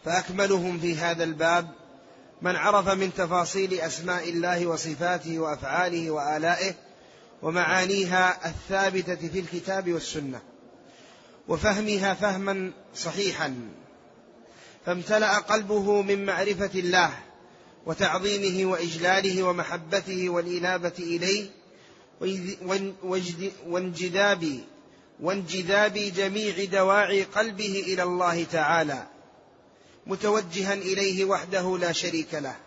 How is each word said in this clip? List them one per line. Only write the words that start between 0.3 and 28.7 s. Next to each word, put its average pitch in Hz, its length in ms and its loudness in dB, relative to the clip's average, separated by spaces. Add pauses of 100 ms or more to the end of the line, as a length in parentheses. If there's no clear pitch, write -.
في 170 160 0
هذا 165 300 0
الباب 165 440 2 (760)
من 180 140 0
عرف 190 320 4
من 190 260 2
تفاصيل 180 680 0
أسماء 170 480 -4
الله 175 380 0
وصفاته 165 720 -2
وأفعاله 160 720 -2
وآلائه 160 640 0 (680)
ومعانيها 180 1040 2
الثابتة 185 800 -2
في 175 120 -4
الكتاب 175 520 -4
والسنة، 143 480 -6 (1080)
وفهمها 196 680 2
فهما 190 580 -2 (220)
صحيحا، 160 600 -4 (1300)
فامتلأ 208 520 2
قلبه 208 640 2
من 196 240 0
معرفة 190 540 0
الله 175 320 4 (720)
وتعظيمه 190 840 0
وإجلاله 180 720 2
ومحبته 180 880 -2
والإنابة 175 680 0
إليه 180 480 0 (2250)
وانجذاب، 180 960 0 (600)
وانجذاب 190 760 0
جميع 196 680 -2
دواعي 196 580 4
قلبه 196 640 -2
إلى 185 160 0
الله 175 420 2
تعالى، 151 600 2 (1000)